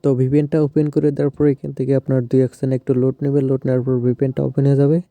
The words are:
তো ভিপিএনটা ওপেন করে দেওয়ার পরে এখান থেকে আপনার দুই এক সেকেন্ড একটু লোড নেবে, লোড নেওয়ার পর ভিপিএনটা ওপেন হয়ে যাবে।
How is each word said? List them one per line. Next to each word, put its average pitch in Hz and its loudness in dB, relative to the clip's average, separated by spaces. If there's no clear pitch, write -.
তো 139 2
ভিপিএনটা 143 0
ওপেন 151 0
করে 151 2
দেওয়ার 143 -2
পরে 147 0
এখান 139 -6
থেকে 135 -2
আপনার 131 0
দুই 131 2
এক 127 0
সেকেন্ড 131 -4
একটু 131 -2
লোড 131 0
নেবে, 143 0
লোড 135 -2
নেওয়ার 127 0
পর 127 -2
ভিপিএনটা 127 -2
ওপেন 135 -2
হয়ে 139 4
যাবে। 143 2